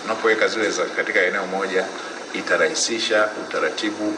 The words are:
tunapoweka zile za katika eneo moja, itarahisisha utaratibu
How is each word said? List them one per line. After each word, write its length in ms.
tunapoweka 460
zile 220
za 140
katika 380
eneo 240
moja, 380
itarahisisha 960
utaratibu 680